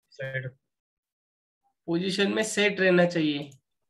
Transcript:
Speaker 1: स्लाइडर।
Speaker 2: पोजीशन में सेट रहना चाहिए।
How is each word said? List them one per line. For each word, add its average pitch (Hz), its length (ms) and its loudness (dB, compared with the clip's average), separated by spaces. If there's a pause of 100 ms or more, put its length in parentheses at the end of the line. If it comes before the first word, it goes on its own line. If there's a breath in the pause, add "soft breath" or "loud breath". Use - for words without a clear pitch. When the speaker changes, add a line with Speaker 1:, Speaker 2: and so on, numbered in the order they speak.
(140)
Speaker 1:
स्लाइडर। 131 360 -10 (1400)
Speaker 2:
पोजीशन 196 460 -2
में 220 120 0
सेट 202 340 -2
रहना 180 280 6
चाहिए। 151 420 -2 (400)